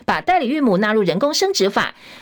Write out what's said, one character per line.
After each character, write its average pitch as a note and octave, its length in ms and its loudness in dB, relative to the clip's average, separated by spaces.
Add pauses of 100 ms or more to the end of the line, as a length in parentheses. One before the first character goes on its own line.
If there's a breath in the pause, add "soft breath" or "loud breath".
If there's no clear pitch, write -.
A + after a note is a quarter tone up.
把 F3 160 -2
代 F4+ 200 0
理 A#3+ 80 -2
孕 D4+ 120 -2
母 G#3+ 180 2
纳 G#3+ 140 0
入 A3 100 2
人 E3 140 0
工 C#4+ 160 0
生 F#4+ 200 0
殖 G3+ 180 0
法。 G3+ 240 -2 (280 loud breath)